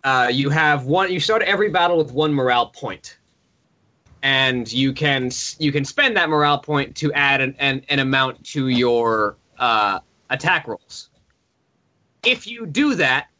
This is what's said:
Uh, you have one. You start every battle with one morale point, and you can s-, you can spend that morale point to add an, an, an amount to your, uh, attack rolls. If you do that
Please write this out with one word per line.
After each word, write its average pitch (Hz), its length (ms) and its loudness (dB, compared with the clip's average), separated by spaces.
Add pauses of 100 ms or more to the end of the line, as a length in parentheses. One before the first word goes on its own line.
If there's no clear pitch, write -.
Uh, 127 280 2
you 139 180 0
have 147 360 2
one. 180 260 0
You 180 80 -2
start 220 240 0
every 202 260 0
battle 175 280 2
with 147 140 0
one 151 220 0
morale 123 340 2
point, - 500 -12 (1040)
and 131 480 0
you 135 220 0
can 135 340 0
s-, - 320 -8
you 151 120 0
can 139 140 -2
spend 262 320 0
that 170 120 2
morale 147 300 2
point 143 380 -4
to 147 160 -2
add 139 280 2
an, 135 180 -4
an, 139 300 -2
an 143 100 0
amount 135 460 0
to 131 240 -4
your, 117 680 2 (220)
uh, 107 420 0 (300)
attack 143 380 -2
rolls. - 420 -14 (1160)
If 247 220 -2
you 233 180 -12
do 254 300 0
that 139 320 0 (120)